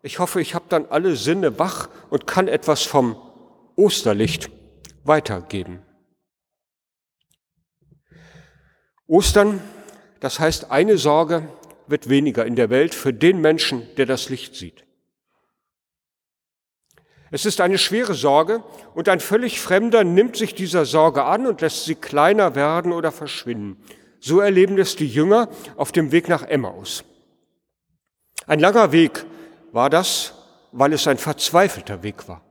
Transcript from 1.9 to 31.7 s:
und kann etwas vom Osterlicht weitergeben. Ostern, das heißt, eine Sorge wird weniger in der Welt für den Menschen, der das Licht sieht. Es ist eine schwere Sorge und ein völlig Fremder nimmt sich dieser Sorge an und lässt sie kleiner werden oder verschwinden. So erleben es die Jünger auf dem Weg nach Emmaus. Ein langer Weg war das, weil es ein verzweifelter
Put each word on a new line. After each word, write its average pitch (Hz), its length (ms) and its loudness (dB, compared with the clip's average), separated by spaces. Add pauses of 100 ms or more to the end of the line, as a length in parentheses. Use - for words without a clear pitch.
und - 160 -4
kann 185 220 0
etwas 147 340 0
vom 123 340 0 (580)
Osterlicht 110 760 0 (540)
weitergeben. 92 800 -2 (3250)
Ostern, 202 540 4 (600)
das 139 200 -8
heißt, 165 300 -2
eine 180 280 4
Sorge 156 500 0 (380)
wird 147 220 -4
weniger 131 380 0
in 117 100 -4
der 117 140 2
Welt 143 240 0
für - 180 -4
den 170 280 2
Menschen, 156 460 0 (100)
der 135 100 0
das 127 220 -4
Licht - 260 -12
sieht. - 300 -18 (2500)
Es 147 140 -8
ist 208 160 -2
eine 185 180 2
schwere 214 360 -2
Sorge 156 480 2 (320)
und 165 140 -2
ein 180 120 2
völlig 233 400 -2
Fremder 214 440 2
nimmt 196 320 2
sich 220 180 -4
dieser 175 300 -2
Sorge 143 400 2
an 208 220 0
und 226 140 -2
lässt - 240 -4
sie 160 120 -4
kleiner 170 580 2
werden 165 380 0
oder 165 200 -4
verschwinden. 107 680 -12 (380)
So 165 200 2
erleben 196 380 4
es 190 180 0
die 151 120 -2
Jünger 190 400 2 (280)
auf 143 160 -6
dem 156 200 0
Weg 170 160 2
nach 160 140 0
Emmaus. 101 640 -6 (1400)
Ein 151 140 0
langer 196 320 4
Weg 160 320 2 (480)
war 117 180 0
das, - 440 -2 (380)
weil 139 200 2
es 151 140 -2
ein 135 120 0
verzweifelter 156 840 -2